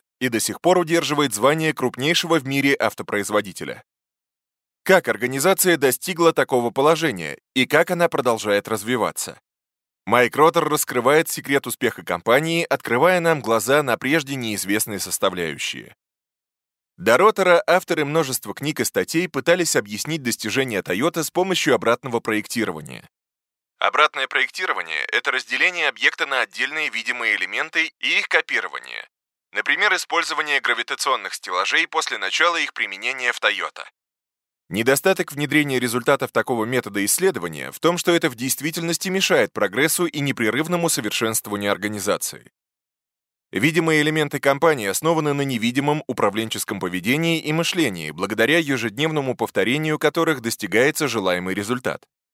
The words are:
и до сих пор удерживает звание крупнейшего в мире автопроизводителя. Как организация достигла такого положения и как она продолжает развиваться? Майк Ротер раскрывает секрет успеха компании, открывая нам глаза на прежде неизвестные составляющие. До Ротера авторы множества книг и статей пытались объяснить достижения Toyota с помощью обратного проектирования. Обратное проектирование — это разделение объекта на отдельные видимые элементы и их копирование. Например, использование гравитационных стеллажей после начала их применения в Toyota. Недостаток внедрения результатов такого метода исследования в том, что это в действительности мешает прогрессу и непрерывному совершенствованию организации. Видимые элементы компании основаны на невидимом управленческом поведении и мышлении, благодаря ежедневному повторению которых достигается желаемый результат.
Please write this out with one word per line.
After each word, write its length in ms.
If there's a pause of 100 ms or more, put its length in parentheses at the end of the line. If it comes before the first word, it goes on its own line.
(200)
и 100
до 100
сих 220
пор 160
удерживает 560
звание 400
крупнейшего 680
в 60
мире 300
автопроизводителя. 1080 (1000)
Как 220
организация 680
достигла 560
такого 360
положения 720 (140)
и 120
как 240
она 200
продолжает 580
развиваться? 720 (680)
Майк 300
Ротер 320
раскрывает 640
секрет 360
успеха 380
компании, 680
открывая 520
нам 180
глаза 420
на 160
прежде 380
неизвестные 640
составляющие. 960 (1040)
До 180
Ротера 500
авторы 380
множества 500
книг 280
и 20
статей 460
пытались 480
объяснить 440
достижения 600
Toyota 420
с 80
помощью 440
обратного 440
проектирования. 880 (720)
Обратное 480
проектирование — 840
это 180
разделение 560
объекта 380
на 160
отдельные 480
видимые 480
элементы 640
и 180
их 80
копирование. 800 (460)
Например, 420
использование 640
гравитационных 760
стеллажей 540
после 300
начала 420
их 140
применения 580
в 100
Toyota. 440 (840)
Недостаток 640
внедрения 440
результатов 540
такого 320
метода 420
исследования 640
в 80
том, 180
что 140
это 180
в 60
действительности 760
мешает 420
прогрессу 540
и 160
непрерывному 680
совершенствованию 840
организации. 800 (1000)
Видимые 500
элементы 380
компании 480
основаны 460
на 80
невидимом 680
управленческом 720
поведении 600
и 120
мышлении, 600
благодаря 460
ежедневному 800
повторению 640
которых 420
достигается 680
желаемый 440
результат. 540 (260)